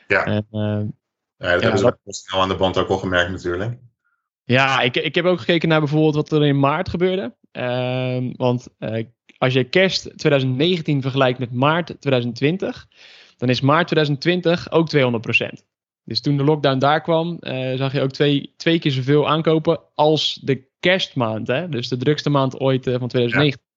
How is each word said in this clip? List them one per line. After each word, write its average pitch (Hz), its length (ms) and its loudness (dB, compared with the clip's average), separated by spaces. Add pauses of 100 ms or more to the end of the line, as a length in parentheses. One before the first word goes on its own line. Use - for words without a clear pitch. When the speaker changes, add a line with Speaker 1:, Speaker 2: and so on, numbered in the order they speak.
Speaker 1:
Ja. 98 180 0
Speaker 2:
En, 104 260 -2
eh, 107 100 -6
Speaker 1:
Ja, 104 180 -2
dat 107 120 -6 (460)
Speaker 2:
ja, 90 100 -8
Speaker 1:
hebben 101 300 2
ze 98 60 2
Speaker 2:
dat 120 100 4
Speaker 1:
bij - 100 -20
PostNL - 380 -6
aan 95 80 0
de 92 60 -2
band 92 220 0
ook 92 100 0
wel 95 100 0
gemerkt 90 340 -2
natuurlijk. 90 460 -6 (680)
Speaker 2:
Ja, 131 380 2
ik, 123 160 0
ik 156 180 -4
heb 170 100 0
ook 180 140 2
gekeken 170 300 0
naar 156 100 4
bijvoorbeeld 151 360 2
wat 151 160 -4
er 151 140 2
in 139 140 2
maart 151 300 0
gebeurde. 185 460 -4 (160)
Ehm, 127 840 -4
want, 123 320 0 (100)
eh, 113 280 -6 (320)
als 127 160 0
je 131 100 4
kerst - 540 0
tweeduizend 131 400 2
negentien 156 440 0
vergelijkt 127 380 0
met 123 140 -8
maart 151 460 0
tweeduizend 120 360 0
twintig, 180 520 -4 (500)
dan 123 120 0
is 127 120 0
maart 151 240 4
tweeduizend 151 360 0
twintig 175 500 0
ook 160 180 2
tweehonderd 123 340 2
procent. - 420 -4 (380)
Dus 113 180 -6
toen 143 160 0
de 139 60 0
lockdown 143 360 2
daar 147 220 2
kwam, 165 380 -2
eh, 131 380 -4
zag 135 160 -2
je 139 80 -2
ook 135 100 0
twee, 143 460 0
twee 165 220 2
keer 151 120 0
zoveel 135 380 2
aankopen 160 500 2 (160)
als 151 480 2
de 135 240 -2 (120)
kerstmaand, 123 680 -2
hè? 156 220 -2
Dus 120 180 -6
de 131 100 -4
drukste 147 320 0
maand 135 300 0
ooit, 135 280 0
eh, 127 120 0
van 123 80 -4
tweeduizend 120 360 0
negentien. - 340 -2